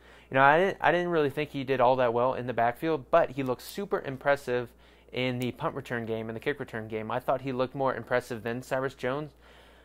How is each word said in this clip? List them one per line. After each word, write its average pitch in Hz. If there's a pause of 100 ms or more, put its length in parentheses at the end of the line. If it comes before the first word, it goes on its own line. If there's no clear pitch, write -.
(320)
You 127
know, 135
I 147
didn't, 190
I 147
didn't 175
really 151
think 151
he 139
did 127
all 127
that 123
well 120
in 120
the 123
backfield, 123
but 165
he 135
looked 127
super 202
impressive 131 (420)
in 123
the 123
punt 156
return 123
game 113
and 113
the 110
kick 143
return 113
game. 110
I 120
thought 131
he 135
looked 127
more 131
impressive 120
than 117
Cyrus 131
Jones, 139 (540)